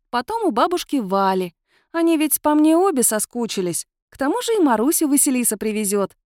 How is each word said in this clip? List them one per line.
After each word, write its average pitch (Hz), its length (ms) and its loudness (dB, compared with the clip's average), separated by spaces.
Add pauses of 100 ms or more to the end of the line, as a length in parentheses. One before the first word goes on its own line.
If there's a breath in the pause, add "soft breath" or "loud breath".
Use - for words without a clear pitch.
(100)
потом 427 340 -4
у 339 60 2
бабушки 311 460 0
Вали. 190 580 0 (380)
Они 330 240 2
ведь 302 240 0
по 302 140 0
мне 311 220 4
обе 349 260 2
соскучились. 208 840 -4 (220)
К - 100 -20
тому 320 240 -2
же 466 140 -2
и 403 40 0
Марусю 277 480 2
Василиса 254 480 0
привезет». 208 600 -4 (200)